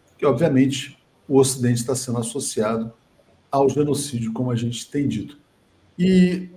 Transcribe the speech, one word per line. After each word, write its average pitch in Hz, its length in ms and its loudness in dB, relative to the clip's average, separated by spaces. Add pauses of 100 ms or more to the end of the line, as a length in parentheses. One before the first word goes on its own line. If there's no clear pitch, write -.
(180)
que, - 80 -4
obviamente, 135 720 2 (300)
o 135 100 2
Ocidente 123 440 2
está 135 120 -4
sendo 123 240 -4
associado 113 760 -4 (580)
ao 139 160 4
genocídio, 131 640 -2
como 127 200 -4
a 120 40 0
gente 120 340 -6
tem 143 160 -4
dito. 110 320 -6 (640)
E 180 580 4